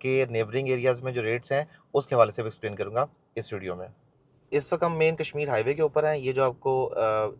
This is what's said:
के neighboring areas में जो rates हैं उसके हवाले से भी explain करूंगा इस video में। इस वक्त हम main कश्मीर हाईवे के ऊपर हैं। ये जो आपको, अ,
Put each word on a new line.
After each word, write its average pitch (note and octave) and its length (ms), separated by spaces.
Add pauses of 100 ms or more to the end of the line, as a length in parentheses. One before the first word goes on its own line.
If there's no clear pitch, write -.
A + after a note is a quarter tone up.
के C3 300
neighboring A#2 400
areas B2 300
में C3 120
जो A#2+ 80
rates A#2 300
हैं C#3+ 160 (260)
उसके C#3 220
हवाले A2 160
से A2+ 120
भी A2 40
explain G#2+ 280
करूंगा G#2+ 320 (300)
इस A2 160
video F#2 220
में। F#2 120 (640)
इस C#3+ 220
वक्त E3+ 100
हम E3+ 100
main D#3+ 220
कश्मीर D3 340
हाईवे A#2+ 240
के D#3 80
ऊपर D3+ 240
हैं। D3+ 100
ये C3 180
जो C3+ 120
आपको, C3 400
अ, G#2+ 540